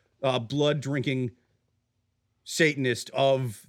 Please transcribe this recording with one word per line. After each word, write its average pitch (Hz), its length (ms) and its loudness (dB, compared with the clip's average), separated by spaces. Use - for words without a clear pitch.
uh, 131 160 2
blood-drinking 139 960 -2
Satanist 139 720 0
of 135 560 0